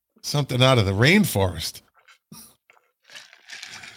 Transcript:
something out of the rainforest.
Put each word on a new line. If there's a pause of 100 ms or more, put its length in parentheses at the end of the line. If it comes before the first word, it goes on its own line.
(220)
something
out
of
the
rainforest. (2250)